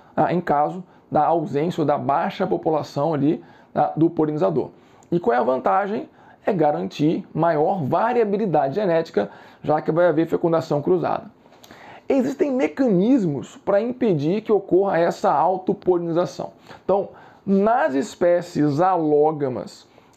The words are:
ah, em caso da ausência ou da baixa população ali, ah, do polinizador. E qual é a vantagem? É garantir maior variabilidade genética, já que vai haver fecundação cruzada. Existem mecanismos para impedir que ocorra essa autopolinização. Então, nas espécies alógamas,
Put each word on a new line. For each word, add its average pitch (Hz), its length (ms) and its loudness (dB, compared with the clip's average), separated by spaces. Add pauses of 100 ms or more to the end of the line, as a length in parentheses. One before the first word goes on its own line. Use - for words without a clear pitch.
(160)
ah, 151 160 0
em 175 80 0
caso 165 440 -2 (280)
da 147 140 2
ausência 156 560 -2
ou 147 40 0
da 143 120 0
baixa 165 480 -2
população 160 680 -2
ali, 143 300 0 (300)
ah, 147 220 0
do 160 140 2
polinizador. 151 600 -2 (420)
E 170 80 0
qual 233 160 0
é 247 40 0
a 233 40 0
vantagem? 226 680 -2 (360)
É 233 80 0
garantir 160 800 0
maior 165 500 0
variabilidade 190 920 0
genética, 185 540 -2 (340)
já 151 180 0
que - 100 -4
vai 175 160 4
haver 165 200 2
fecundação 165 540 0
cruzada. 156 500 -2 (760)
Existem 269 440 0
mecanismos 233 1040 0
para 202 220 0
impedir 214 640 0
que 220 100 -2
ocorra 190 480 2
essa 170 320 0
autopolinização. 175 1200 0 (320)
Então, 190 260 0 (360)
nas 226 480 2
espécies 175 880 0
alógamas, 151 1040 0 (300)